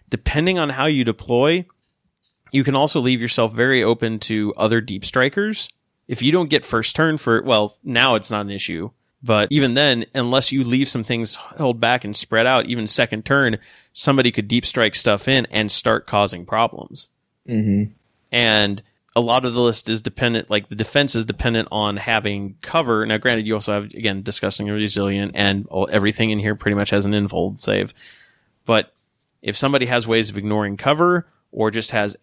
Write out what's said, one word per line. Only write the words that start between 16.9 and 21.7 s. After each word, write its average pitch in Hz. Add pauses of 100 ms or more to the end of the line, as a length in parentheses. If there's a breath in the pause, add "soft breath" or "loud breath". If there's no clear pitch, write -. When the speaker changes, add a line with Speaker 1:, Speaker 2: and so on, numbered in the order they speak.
Speaker 2:
Mm-hmm. 107 (380)
Speaker 1:
And 107 (340)
a 120
lot 120
of 123
the 123
list 117
is 110
dependent, 113
like, 104
the 104
defense 139
is 113
dependent 113